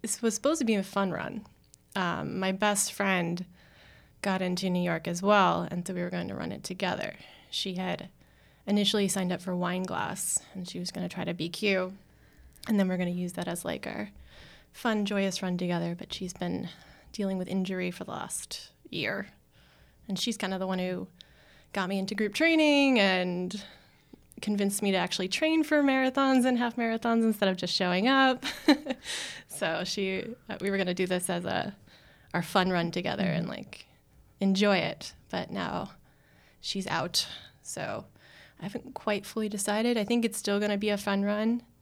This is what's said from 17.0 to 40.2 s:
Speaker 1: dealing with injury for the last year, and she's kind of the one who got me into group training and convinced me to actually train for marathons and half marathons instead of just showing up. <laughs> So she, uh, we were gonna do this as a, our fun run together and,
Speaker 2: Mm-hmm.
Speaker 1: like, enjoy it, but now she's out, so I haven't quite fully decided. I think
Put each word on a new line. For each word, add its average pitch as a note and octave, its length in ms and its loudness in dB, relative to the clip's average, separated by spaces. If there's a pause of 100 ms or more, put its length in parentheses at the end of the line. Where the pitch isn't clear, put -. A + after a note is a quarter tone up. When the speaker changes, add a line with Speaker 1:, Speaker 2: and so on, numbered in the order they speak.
Speaker 1:
dealing F#3+ 260 -2
with F3+ 100 -4
injury F#3 420 -2
for - 140 -10
the - 60 -12
last - 600 -8 (200)
year, G3 380 -4 (800)
and F#3+ 100 -4
she's A3+ 200 -2
kind F#3+ 160 -2
of F#3 60 -4
the F#3 60 -2
one F#3 120 -2
who F#3 280 -4 (680)
got F#3+ 160 -2
me G3 80 0
into F#3+ 160 -4
group G#3 200 0
training D4 640 6
and F3+ 640 2 (760)
convinced G3+ 420 0
me G3+ 100 2
to F#3+ 40 4
actually F3+ 320 0
train D#4+ 340 2
for D4+ 200 4
marathons C4 640 4
and B3+ 120 4
half A#3 180 0
marathons A3+ 460 2
instead G#3+ 280 4
of F#3+ 80 0
just - 160 -4
showing F#3 340 2
up. C4+ 360 4 (220)
<laughs> D4 80 8 (760)
So E3 360 -2
she, F#3+ 400 -2 (260)
uh, G#3 100 -6
we F#3+ 100 -2
were G3 60 0
gonna F3+ 180 2
do F#3 120 2
this F3+ 240 0
as F3 140 -2
a, - 320 -2 (580)
our E3+ 80 0
fun F#3 280 4
run E3+ 200 2
together - 320 -2
and, E3+ 240 0
Speaker 2:
Mm-hmm. - 100 -6
Speaker 1:
like, - 300 -14 (540)
enjoy G3 380 4
it, - 340 -4 (180)
but F#3 220 -6
now F3+ 400 -6 (680)
she's - 280 -6
out, - 400 -2 (340)
so - 420 -6 (560)
I E3 40 -10
haven't A3+ 300 -8
quite G#3 300 -2
fully A3 240 -4
decided. G#3+ 480 0
I G#3+ 60 0
think A3+ 220 2